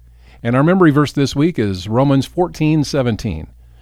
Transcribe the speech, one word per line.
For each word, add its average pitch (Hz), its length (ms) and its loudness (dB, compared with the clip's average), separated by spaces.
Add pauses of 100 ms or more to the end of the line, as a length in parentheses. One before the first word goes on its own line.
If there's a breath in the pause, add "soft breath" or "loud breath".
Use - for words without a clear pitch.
(440 soft breath)
And 117 120 -2
our 135 80 4
memory 175 280 4
verse 143 200 2
this 139 240 -2
week 160 220 0
is 98 320 -4
Romans 135 380 2
fourteen 160 560 -2
seventeen. 117 640 -4 (340 soft breath)